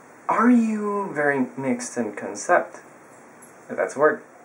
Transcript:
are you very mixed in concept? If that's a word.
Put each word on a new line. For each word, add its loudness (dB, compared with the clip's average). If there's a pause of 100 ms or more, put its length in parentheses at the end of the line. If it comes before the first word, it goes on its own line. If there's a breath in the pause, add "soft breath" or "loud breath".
(300)
are 4
you 2
very 0 (100)
mixed -4
in -4
concept? -2 (880)
If -10
that's -2
a -4
word. 2 (240)